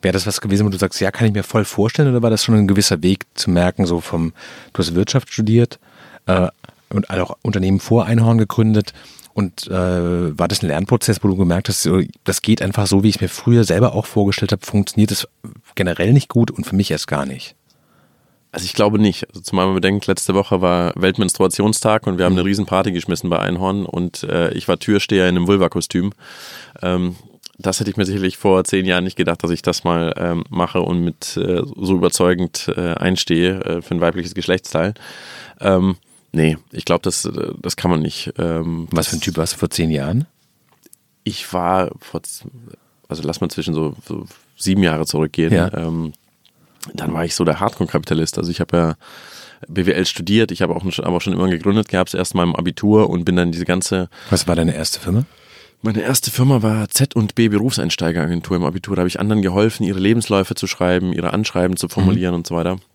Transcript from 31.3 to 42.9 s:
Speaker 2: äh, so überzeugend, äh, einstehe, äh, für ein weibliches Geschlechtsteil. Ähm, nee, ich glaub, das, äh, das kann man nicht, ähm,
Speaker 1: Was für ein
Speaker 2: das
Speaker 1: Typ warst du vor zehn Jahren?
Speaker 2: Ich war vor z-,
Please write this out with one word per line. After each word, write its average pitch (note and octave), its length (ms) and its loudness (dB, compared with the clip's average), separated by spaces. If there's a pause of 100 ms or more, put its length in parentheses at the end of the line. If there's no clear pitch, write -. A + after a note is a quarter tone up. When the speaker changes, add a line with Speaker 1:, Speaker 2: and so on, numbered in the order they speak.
Speaker 2:
äh, F2+ 260 0 (120)
so F#2+ 200 0
überzeugend, F2+ 800 0
äh, E2+ 180 -2
einstehe, F2+ 680 0
äh, E2+ 180 -4
für - 140 -6
ein E2 60 0
weibliches E2+ 340 -2
Geschlechtsteil. F#2 580 -2 (640)
Ähm, F#2+ 380 2 (340)
nee, D#2 260 2 (140)
ich - 140 -10
glaub, E2+ 160 0
das, - 240 -4
äh, D#2+ 60 -6 (280)
das - 160 -8
kann - 140 -2
man E2 120 2
nicht, - 360 -6
ähm, E2 540 -4
Speaker 1:
Was E2 160 0
für - 80 -6
ein D#2+ 40 -4
Speaker 2:
das - 60 -6
Speaker 1:
Typ E2 120 -4
warst D#2+ 160 -2
du - 40 -12
vor E2+ 140 -2
zehn E2 180 -2
Jahren? D#2+ 380 -2 (960)
Speaker 2:
Ich - 280 -8
war F2+ 480 0
vor - 240 -10
z-, - 220 -16 (640)